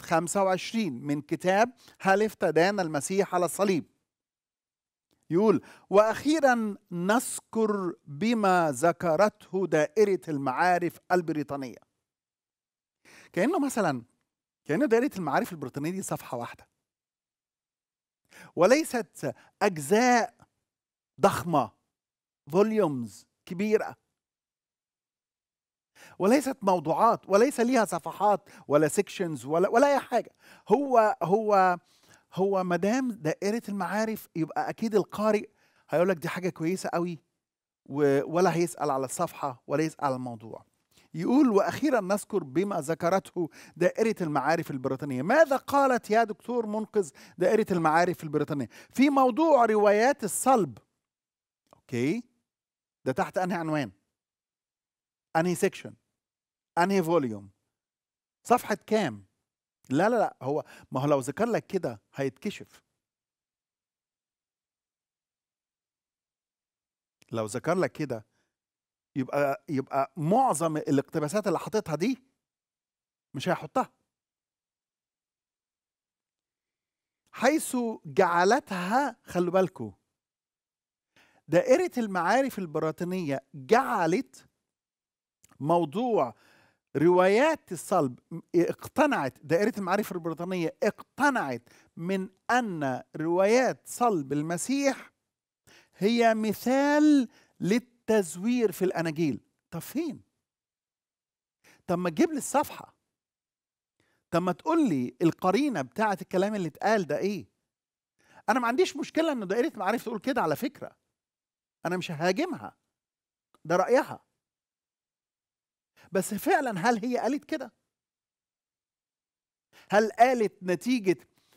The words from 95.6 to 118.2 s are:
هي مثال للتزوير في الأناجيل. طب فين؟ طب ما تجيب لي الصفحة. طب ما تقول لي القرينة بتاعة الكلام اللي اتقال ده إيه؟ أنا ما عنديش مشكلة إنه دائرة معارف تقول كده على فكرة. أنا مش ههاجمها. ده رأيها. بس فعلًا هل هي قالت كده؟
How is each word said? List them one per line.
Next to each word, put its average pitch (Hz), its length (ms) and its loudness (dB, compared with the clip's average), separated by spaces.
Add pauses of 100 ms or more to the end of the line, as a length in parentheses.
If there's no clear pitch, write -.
هي 226 380 4
مثال 269 920 2 (320)
للتزوير 214 1120 0
في 190 120 -4
الأناجيل. 160 560 -2 (300)
طب 165 80 -10
فين؟ 233 440 -8 (1600)
طب 175 120 -2
ما 180 120 -2
تجيب 277 200 2
لي 302 80 -6
الصفحة. - 560 -4 (1400)
طب 170 120 0
ما 180 100 -2
تقول 302 360 0
لي 127 340 -2
القرينة 185 600 0
بتاعة 202 400 -4
الكلام 196 320 -2
اللي 185 140 -4
اتقال 196 380 0
ده 147 120 -4
إيه؟ 185 280 -6 (1040)
أنا 247 120 2
ما 233 80 -2
عنديش 262 280 0
مشكلة 320 360 -2
إنه 226 140 -6
دائرة 240 300 -2
معارف 214 280 -2
تقول 226 140 -8
كده - 240 -4
على 156 140 0
فكرة. - 400 -10 (920)
أنا 175 100 -4
مش 185 140 -8
ههاجمها. 185 640 -4 (880)
ده 165 120 0
رأيها. 233 480 0 (1900)
بس 196 220 -4
فعلًا 254 460 -2
هل 220 240 0
هي 247 140 -4
قالت 269 260 -4
كده؟ 262 280 -8 (2250)